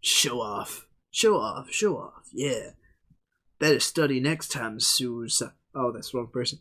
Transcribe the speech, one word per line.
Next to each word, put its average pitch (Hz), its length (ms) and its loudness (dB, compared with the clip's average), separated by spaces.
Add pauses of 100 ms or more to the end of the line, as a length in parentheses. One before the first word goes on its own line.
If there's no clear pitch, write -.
Show - 400 0
off. 104 460 -8 (240)
Show 214 260 4
off. 113 340 -4
Show 202 260 0
off. - 360 -12
Yeah. 127 380 -4 (880)
Better 147 220 4
study 143 400 2
next 156 280 0
time, 113 320 -6
Suze. 117 640 0 (320)
Oh, 123 180 0
that's - 200 -10
the 131 60 -2
wrong 117 100 -4
person. 123 320 -4